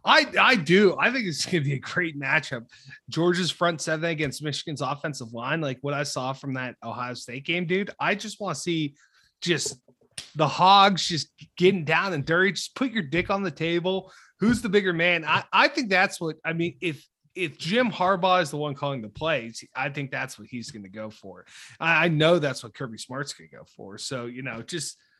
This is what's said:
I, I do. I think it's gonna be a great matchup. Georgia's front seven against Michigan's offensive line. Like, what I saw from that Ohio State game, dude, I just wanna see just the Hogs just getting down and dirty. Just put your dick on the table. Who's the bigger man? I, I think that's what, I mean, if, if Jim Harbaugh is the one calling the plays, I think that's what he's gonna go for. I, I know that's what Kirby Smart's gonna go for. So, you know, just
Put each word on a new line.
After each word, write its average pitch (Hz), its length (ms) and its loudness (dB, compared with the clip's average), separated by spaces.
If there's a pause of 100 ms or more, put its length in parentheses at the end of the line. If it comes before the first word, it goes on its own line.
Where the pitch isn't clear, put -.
I, 285 220 6 (120)
I 220 200 6
do. 175 420 4
I 214 140 2
think 254 140 -4
it's 151 180 -4
gonna 165 180 0
be 139 120 -2
a 127 40 -6
great 165 400 -4
matchup. 139 460 -2 (440)
Georgia's 170 420 2
front 170 280 0
seven 160 300 -2
against 147 340 -4
Michigan's 147 380 -6
offensive 135 500 -6
line. 127 300 -4
Like, 135 180 -4
what 143 140 -4
I 143 100 -2
saw 135 300 -4
from 135 220 -8
that 127 280 -8
Ohio 123 300 -8
State 123 320 -12
game, 175 200 -2
dude, 185 240 -2 (120)
I 170 140 0
just 202 260 -10
wanna 185 140 -4
see 156 400 -4 (440)
just 160 400 -2 (560)
the 151 120 4
Hogs 196 600 8
just 160 220 -4 (280)
getting 180 280 6
down 170 280 2
and 143 120 -2
dirty. 185 280 4
Just - 220 -10
put 262 160 -2
your 214 120 -2
dick 156 260 -2
on 196 140 0
the 180 80 -4
table. 175 600 -2 (280)
Who's 220 220 2
the 233 80 -4
bigger 185 240 4
man? 170 320 2
I, 170 180 2 (100)
I 226 140 6
think 285 220 -4
that's 190 300 2
what, 160 240 -4
I 160 100 -4
mean, 170 280 -2
if, 165 240 -6 (300)
if 175 220 -6
Jim 226 340 0
Harbaugh 180 500 2
is 147 100 -4
the 151 60 -6
one 147 180 -4
calling 139 260 -4
the 104 80 -12
plays, 127 540 -4 (120)
I 135 140 -4
think 143 220 -8
that's 131 260 -8
what 104 120 -18
he's 120 220 -12
gonna 101 180 -16
go 107 200 -12
for. 95 360 -20 (340)
I, 160 260 2
I - 40 2
know 160 300 6
that's 143 240 -2
what 110 100 -16
Kirby 113 240 -10
Smart's 139 360 -10
gonna - 160 -20
go - 140 -20 (120)
for. 101 220 -16
So, 123 280 -8
you 123 180 -10
know, 117 180 -8
just 147 360 -10 (220)